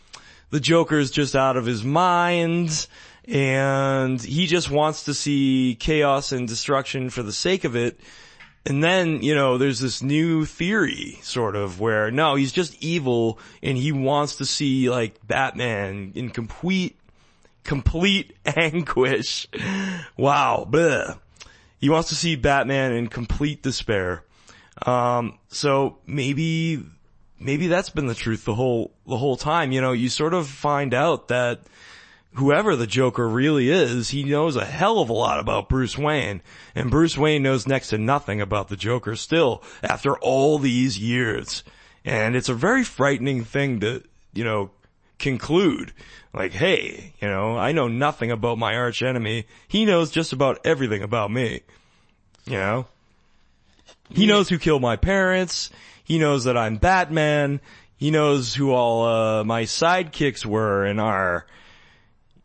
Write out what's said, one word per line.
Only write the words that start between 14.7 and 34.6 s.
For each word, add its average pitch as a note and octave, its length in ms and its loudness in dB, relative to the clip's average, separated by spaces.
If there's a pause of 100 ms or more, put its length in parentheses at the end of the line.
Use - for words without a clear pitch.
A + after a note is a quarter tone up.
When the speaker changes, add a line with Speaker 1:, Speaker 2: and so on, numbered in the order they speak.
Speaker 1:
like, A#2 260 -2 (120)
Batman G#2 880 -4
in B2 140 -6
complete, F3+ 680 -4 (640)
complete E3+ 760 0
<laughs> - 60 -8
anguish. C#3+ 1000 0 (680)
Wow. C3+ 540 2
Bleh. D3 480 0 (600)
He C#3 100 2
wants D#3+ 200 2
to D#3+ 60 -4
see E3 200 -2
Batman C3+ 560 2
in A#2 160 -2
complete C#3+ 560 -4
despair. F#2+ 600 -2 (600)
Um, A#2+ 540 0 (100)
so C#3 560 0
maybe, D#3+ 800 -2 (560)
maybe D3 260 -2
that's F3+ 240 0
been D3+ 160 -4
the A#2+ 80 -2
truth A2 320 -4
the A#2 80 0
whole, A#2+ 380 -2 (160)
the B2 100 -4
whole C3 200 0
time. D3+ 340 -2
You C3 100 0
know, C3 100 0
you B2 160 0
sort D#3 280 -2
of E3 120 -2
find C#3+ 460 -2
out C#3+ 360 0
that A#2+ 320 0 (720)
whoever D3 400 2
the A#2 100 0
Joker A#2+ 420 0
really B2+ 440 2
is, B2 380 2
he C#3 140 -4
knows D3 320 0
a G#2+ 80 0